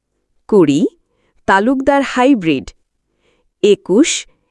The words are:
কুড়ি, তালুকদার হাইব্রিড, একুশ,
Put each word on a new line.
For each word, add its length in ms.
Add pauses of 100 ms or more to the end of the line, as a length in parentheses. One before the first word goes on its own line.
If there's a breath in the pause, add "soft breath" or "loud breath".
(480)
কুড়ি, 340 (680)
তালুকদার 540
হাইব্রিড, 640 (960)
একুশ, 480 (400)